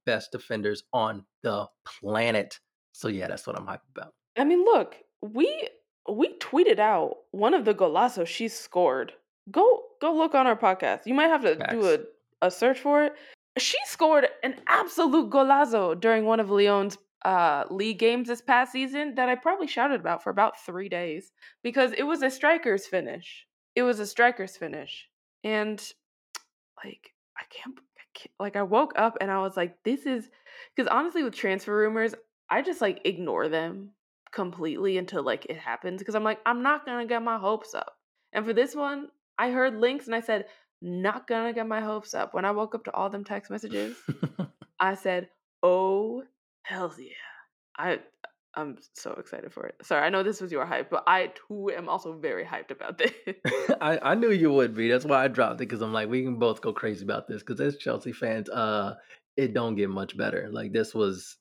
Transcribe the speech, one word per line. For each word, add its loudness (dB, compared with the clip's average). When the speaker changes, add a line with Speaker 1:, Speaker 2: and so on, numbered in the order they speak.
Speaker 1:
best -2
defenders -6
on -2
the -2
planet. -2
So, -8
yeah, -4
that's -10
what -8
I'm -10
hyped -14
about. -16
Speaker 2:
I 2
mean, 4
look, 4
we, -2
we 0
tweeted 4
out 2
one 2
of 2
the 4
golazos 2
she -4
scored. 0
Go, 6
go 2
look 2
on 6
our 4
podcast. 2
You 0
might 6
have 4
to 4
do -2
Speaker 1:
Facts. 4
Speaker 2:
a, 0
a 4
search 2
for 4
it. -2
She 0
scored 4
an -4
absolute 2
golazo 4
during 4
one 4
of -4
Lyon's, 4
uh, 4
league -4
games 2
this -6
past 4
season -4
that 2
I 2
probably 0
shouted 0
about -2
for -4
about 2
three -10
days -6
because 2
it -2
was 0
a 2
striker's 2
finish. -6
It 2
was 2
a -6
striker's 2
finish. -12
And, -2
like, -20
I -14
can't, -16
I -20
can't, -20
like, -6
I 0
woke 4
up 2
and -2
I 0
was -4
like, -4
"This -2
is," -4
'cause 0
honestly, 0
with -4
transfer -4
rumors, 0
I 2
just, -6
like, -2
ignore -2
them -6
completely -4
until, -6
like, -2
it -8
happens -8
'cause -6
I'm 0
like, -2
"I'm 0
not 0
gonna -6
get -2
my -2
hopes -4
up." -10
And -2
for -2
this 2
one, -6
I 0
heard 0
links 0
and -4
I -2
said, -2
"Not -4
gonna -2
get -4
my -4
hopes -8
up." -6
When -2
I 0
woke -4
up -10
to -10
all -2
them -10
text -10
messages, -6
Speaker 1:
<laughs> -8
Speaker 2:
I 2
said, -4
"Oh, 2
hell -8
yeah." -20
I, -2
I'm -10
so -12
excited -14
for -12
it. -14
Sorry, 2
I 2
know 0
this -4
was -10
your -2
hype, -4
but -2
I 4
too -6
am -8
also -6
very -4
hyped -10
about -12
<laughs> -
this. 2
Speaker 1:
<laughs> 0
I, 0
I 2
knew 4
you 4
would 4
be. 0
That's 2
why 4
I 2
dropped 0
it, -4
'cause -6
I'm -4
like, -2
"We 0
can -4
both 2
go -2
crazy -6
about -4
this," -10
'cause -8
as -2
Chelsea -6
fans, -4
uh, -2
it 0
don't -2
get 0
much -6
better. -4
Like, -8
this 0
was -2